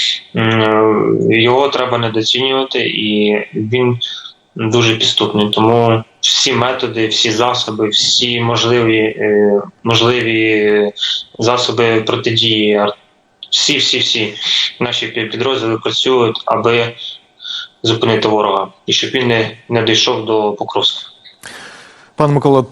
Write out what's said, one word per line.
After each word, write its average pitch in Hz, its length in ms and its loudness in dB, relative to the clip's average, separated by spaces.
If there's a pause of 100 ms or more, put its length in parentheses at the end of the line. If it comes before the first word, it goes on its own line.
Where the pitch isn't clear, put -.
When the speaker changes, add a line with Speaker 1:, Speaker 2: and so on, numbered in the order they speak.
(360)
Speaker 1:
м, 110 960 2
його 123 360 4
треба 127 300 -2
недооцінювати, 123 840 -2
і 104 580 0 (160)
він 123 460 0 (560)
дуже 113 400 2
підступний. 104 540 0
Тому 113 540 2 (180)
всі - 320 0
методи, 120 540 -2
всі 110 240 0
засоби, 110 580 -2
всі 120 520 0
можливі, 117 580 2
е, 104 640 2 (220)
можливі 110 1080 2 (480)
засоби 117 640 2
протидії, 110 720 0
ар-, 104 220 0 (520)
всі, - 280 0
всі, 127 220 0
всі 107 340 -2 (460)
наші 120 280 -2
пі-, 113 180 -4
підрозділи 113 520 -2
працюють, 117 680 0
аби 117 480 0 (920)
зупинити 113 440 0
ворога, 101 400 0 (180)
і - 80 -2
щоб 104 160 -2
він 127 180 -2
не, 110 240 0 (180)
не 117 140 0
дійшов 113 420 0
до 107 280 0
Покровська. - 560 -4 (1080)
Speaker 2:
Пане 147 180 2
Микола, 135 380 4